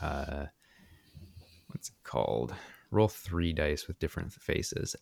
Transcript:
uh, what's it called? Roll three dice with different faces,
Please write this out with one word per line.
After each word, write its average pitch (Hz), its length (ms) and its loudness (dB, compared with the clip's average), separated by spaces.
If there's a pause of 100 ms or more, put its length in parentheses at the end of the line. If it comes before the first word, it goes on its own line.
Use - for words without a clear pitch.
uh, 71 460 -2 (1200)
what's - 220 -10
it - 140 -16
called? 60 500 2 (380)
Roll 107 160 8
three 85 460 0
dice 76 340 2
with - 120 -6
different - 340 -2
faces, - 680 -2